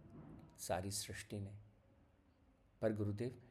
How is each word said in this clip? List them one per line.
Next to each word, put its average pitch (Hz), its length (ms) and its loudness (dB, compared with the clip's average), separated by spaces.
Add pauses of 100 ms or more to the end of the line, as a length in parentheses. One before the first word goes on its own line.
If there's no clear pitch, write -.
(600)
सारी 92 320 2
सृष्टि - 480 -2
ने, 101 160 -4 (1300)
पर 110 120 8
गुरुदेव, 104 580 2